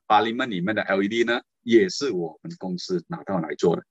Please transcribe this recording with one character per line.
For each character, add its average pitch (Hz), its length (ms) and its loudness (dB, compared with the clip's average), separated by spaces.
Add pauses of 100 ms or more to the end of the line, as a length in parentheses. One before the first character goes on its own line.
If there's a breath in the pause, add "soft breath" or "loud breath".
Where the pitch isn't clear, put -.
Parliament 113 420 2
里 92 140 -4
面 104 120 -2
的 104 60 -2
L 98 220 0
E 101 60 0
D 117 160 0
呢， 117 160 -2 (220)
也 113 280 6
是 143 200 -4
我 87 320 -6
们 85 160 -12
公 90 200 -6
司 90 300 -6
拿 - 160 -10
到 95 140 -4
来 - 180 -4
做 87 200 2
的。 - 140 -8